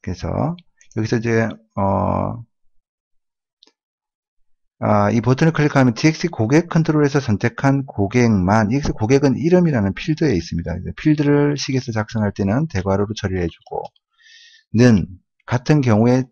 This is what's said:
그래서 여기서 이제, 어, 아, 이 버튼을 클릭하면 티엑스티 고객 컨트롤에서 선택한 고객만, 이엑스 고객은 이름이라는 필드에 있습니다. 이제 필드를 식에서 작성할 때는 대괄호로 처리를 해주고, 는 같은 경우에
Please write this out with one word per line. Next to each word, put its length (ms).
그래서 540
여기서 220
이제, 300
어, 640
아, 300
이 100
버튼을 320
클릭하면 420
티엑스티 340
고객 400
컨트롤에서 500
선택한 680
고객만, 880
이엑스 220
고객은 440
이름이라는 580
필드에 420
있습니다. 400
이제 200
필드를 600
식에서 340
작성할 420
때는 360
대괄호로 460
처리를 280
해주고, 400
는 320
같은 340
경우에 520